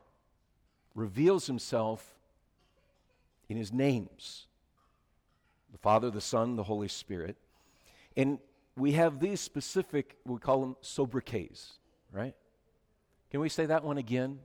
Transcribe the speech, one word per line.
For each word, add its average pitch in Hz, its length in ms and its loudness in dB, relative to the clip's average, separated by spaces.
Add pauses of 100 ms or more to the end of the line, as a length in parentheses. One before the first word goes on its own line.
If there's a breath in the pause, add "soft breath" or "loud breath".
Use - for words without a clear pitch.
(960)
reveals 127 540 2
himself 113 640 -2 (1300)
in 107 80 -4
his 107 160 -4
names, 127 720 -2 (1300)
the - 60 -20
Father, 110 300 4
the 104 120 -4
Son, 120 340 0
the 110 80 -2
Holy 104 240 -2
Spirit. 92 500 -8 (800 soft breath)
And 135 220 2 (380)
we 139 160 2
have 156 260 4
these 185 220 -2
specific, - 840 -4
we 120 140 -4
call 135 220 4
them 131 220 -4
sobriquets, - 960 -4 (340)
right? 117 240 -6 (960)
Can 139 80 0
we 156 80 2
say 160 180 0
that 156 160 4
one 147 160 -2
again? 127 460 -2